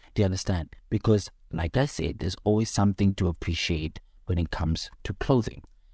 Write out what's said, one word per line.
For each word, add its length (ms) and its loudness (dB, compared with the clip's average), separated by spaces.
Do 80 2
you 40 4
understand? 420 -2
Because, 440 2
like 260 -4
I 100 4
said, 340 -4
there's 240 -4
always 260 2
something 440 2
to 120 0
appreciate 720 -4
when 120 0
it 140 0
comes 360 -2
to 120 -6
clothing. 500 0